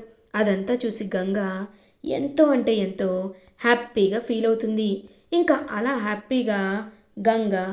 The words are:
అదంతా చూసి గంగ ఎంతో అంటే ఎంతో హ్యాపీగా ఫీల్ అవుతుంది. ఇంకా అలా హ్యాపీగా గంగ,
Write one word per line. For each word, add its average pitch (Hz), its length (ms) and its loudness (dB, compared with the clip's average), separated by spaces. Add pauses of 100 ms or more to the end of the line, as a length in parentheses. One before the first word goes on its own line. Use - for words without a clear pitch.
(360)
అదంతా 202 380 2
చూసి 220 420 -2
గంగ 190 240 -2 (640)
ఎంతో 277 420 4
అంటే 240 300 2
ఎంతో 190 340 -2 (500)
హ్యాపీగా 233 600 2
ఫీల్ 226 260 -2
అవుతుంది. 220 440 0 (440)
ఇంకా 330 380 2
అలా 226 260 -2
హ్యాపీగా 208 920 -2 (280)
గంగ, 214 360 2 (180)